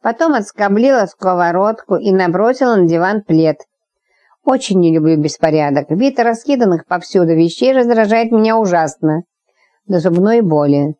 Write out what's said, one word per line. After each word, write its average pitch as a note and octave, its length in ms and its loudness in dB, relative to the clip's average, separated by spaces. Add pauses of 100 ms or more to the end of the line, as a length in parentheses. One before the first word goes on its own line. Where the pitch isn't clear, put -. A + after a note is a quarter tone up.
Потом C#4+ 340 -2
отскоблила G#3+ 720 0
сковородку F#3 880 -2
и G3 160 0
набросила G#3+ 640 0
на F3+ 120 2
диван F3+ 340 0
плед. D#3+ 360 0 (880)
Очень B3 340 0
не E3 160 2
люблю D#3+ 220 2
беспорядок. D3+ 720 -2
Вид B3+ 300 -2
раскиданных A3+ 680 -2
повсюду F3 500 -2
вещей E3+ 380 0
раздражает A3+ 580 0
меня A3 260 2
ужасно, E3 680 -2 (600)
до F#3 140 -2
зубной F#3 420 2
боли. D3 580 0